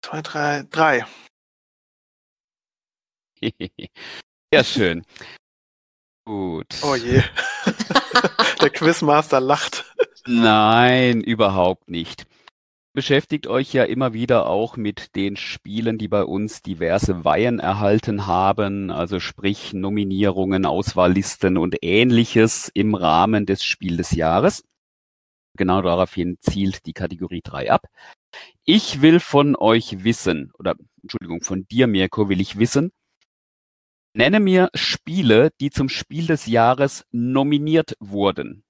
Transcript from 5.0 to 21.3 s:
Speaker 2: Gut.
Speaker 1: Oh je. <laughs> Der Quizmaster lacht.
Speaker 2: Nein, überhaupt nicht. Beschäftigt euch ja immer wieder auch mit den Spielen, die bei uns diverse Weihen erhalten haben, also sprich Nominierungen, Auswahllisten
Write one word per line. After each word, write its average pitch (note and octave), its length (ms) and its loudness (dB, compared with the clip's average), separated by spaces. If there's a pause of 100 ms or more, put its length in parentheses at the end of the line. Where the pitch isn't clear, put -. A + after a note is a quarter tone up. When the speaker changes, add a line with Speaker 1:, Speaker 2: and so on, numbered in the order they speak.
Speaker 2:
Gut. F#2+ 420 -8 (160)
Speaker 1:
Oh C#3+ 120 0
je. A#2+ 260 2 (440)
<laughs> - 960 -2
Der D3 80 4
Quizmaster D3+ 720 2
lacht. - 460 -2 (420)
Speaker 2:
Nein, A#2 960 4
überhaupt F#2+ 680 0
nicht. E2+ 380 -10 (680)
Beschäftigt C#3 540 -2
euch C3 260 -2
ja B2+ 120 2
immer B2+ 280 -2
wieder A#2 340 2
auch G#2 300 -2
mit G#2 380 -8
den G2 220 -4
Spielen, A2 600 -6
die G#2+ 120 -6
bei G2+ 140 0
uns G#2 380 -6
diverse F2 640 -2
Weihen G#2 340 0
erhalten G2+ 680 0
haben, G2 640 0
also F2 280 -4
sprich - 540 -6
Nominierungen, F#2+ 920 0
Auswahllisten F#2 920 0